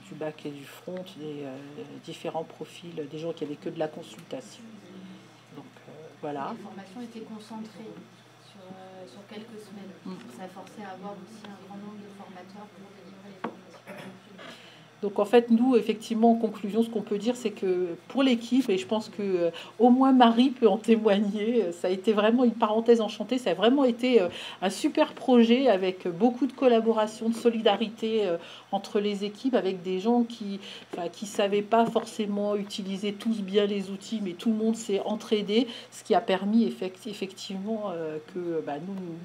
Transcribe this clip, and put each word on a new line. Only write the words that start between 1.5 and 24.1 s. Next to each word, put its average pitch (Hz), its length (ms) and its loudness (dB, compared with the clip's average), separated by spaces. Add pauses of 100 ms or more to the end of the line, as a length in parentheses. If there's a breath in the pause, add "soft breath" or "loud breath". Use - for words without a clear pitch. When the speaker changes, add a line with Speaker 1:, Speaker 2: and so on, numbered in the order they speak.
Speaker 1:
différents 160 380 -8
profils, 160 680 -12
des 156 80 -10
gens 165 140 -6
qui 160 100 -10
avaient 147 120 -6
que 170 140 -8
de 160 80 -10
la 156 100 -2
consultation. - 760 -14 (920)
Donc, 139 100 -16
euh, - 260 -20 (300)
voilà. 147 360 -6
Speaker 2:
Les - 60 -14
formations 196 380 -16
étaient 226 240 -14
concentrées 214 680 -14 (560)
sur, 190 160 -20
euh, 185 400 -18
sur 196 220 -20
quelques 214 340 -16
semaines. 190 320 -16 (120)
Speaker 1:
Mm. 190 80 -10 (260)
Speaker 2:
Ça 190 80 -12
forçait 196 360 -16
à 190 100 -12
avoir 196 200 -12
aussi 202 320 -18
un 202 220 -18
grand 202 100 -16
nombre 208 240 -14
de 196 160 -16
formateurs 190 560 -18
pour 196 240 -20
délivrer 196 320 -20
les - 120 -20
formations. - 760 -14 (840 loud breath)
Speaker 1:
Donc 202 160 -4
en 208 60 4
fait, 240 260 6
nous, 240 280 6
effectivement, 220 560 2
en - 20 2
conclusion, 214 480 0
ce 226 60 -4
qu'on 208 120 -2
peut 208 160 -2
dire, 233 200 -2
c'est 208 140 -4
que 180 440 -2 (140)
pour 262 120 0
l'équipe, 254 480 2
et 190 80 2
je 185 80 -4
pense 220 220 -2
que, - 140 -10
euh, 175 300 2 (280 loud breath)
au 247 120 10
moins 262 200 6
Marie 247 380 8
peut 240 180 2
en 196 100 4
témoigner, 214 880 2
euh, 170 80 -2
ça - 160 -4
a - 20 2
été 196 220 0
vraiment 220 320 4
une 233 80 6
parenthèse 226 480 4
enchantée, 214 380 -4
ça 240 140 0
a - 20 4
vraiment 247 320 4
été, 240 340 4